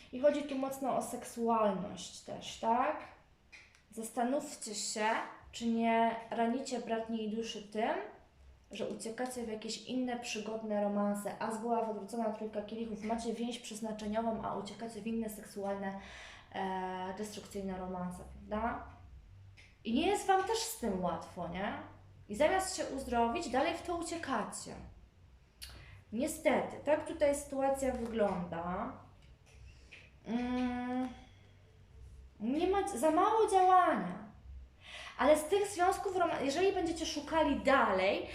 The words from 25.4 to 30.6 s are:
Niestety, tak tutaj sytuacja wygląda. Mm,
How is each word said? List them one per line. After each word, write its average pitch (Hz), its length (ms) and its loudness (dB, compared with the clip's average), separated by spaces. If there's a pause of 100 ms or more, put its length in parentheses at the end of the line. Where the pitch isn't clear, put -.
Niestety, 254 720 2
tak 302 220 2
tutaj 294 280 4
sytuacja 269 580 0
wygląda. 196 1000 -2 (1300)
Mm, 247 840 -2 (1300)